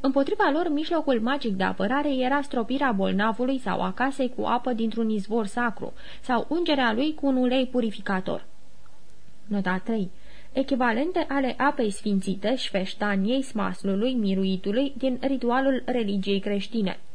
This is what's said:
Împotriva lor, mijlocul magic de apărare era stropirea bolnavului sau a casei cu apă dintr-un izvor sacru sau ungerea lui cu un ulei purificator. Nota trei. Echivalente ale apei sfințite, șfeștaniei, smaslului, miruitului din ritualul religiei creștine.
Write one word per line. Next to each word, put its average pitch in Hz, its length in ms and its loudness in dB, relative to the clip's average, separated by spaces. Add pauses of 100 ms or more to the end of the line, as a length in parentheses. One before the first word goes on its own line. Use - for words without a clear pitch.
Împotriva 277 520 4
lor, 339 160 2
mijlocul 302 520 2
magic 240 340 0
de 190 80 0
apărare 254 520 0
era 262 260 2
stropirea 262 500 0
bolnavului 208 680 2
sau 185 220 -2
a 185 100 0
casei 254 440 -2
cu 214 100 -2
apă 240 280 0
dintr-un 226 360 0
izvor 214 360 0
sacru - 480 -4 (280)
sau 240 280 0
ungerea 285 440 2
lui 294 200 0
cu 285 140 -2
un 269 80 4
ulei 254 300 4
purificator. 208 800 -2 (1040)
Nota 190 360 0
trei. 214 260 0 (420)
Echivalente 269 760 2
ale 269 280 0
apei 269 320 2
sfințite, 196 640 0
șfeștaniei, 208 880 0
smaslului, 202 720 0
miruitului 196 840 0
din 254 240 0
ritualul 262 640 2
religiei 202 540 0
creștine. 202 600 -2 (160)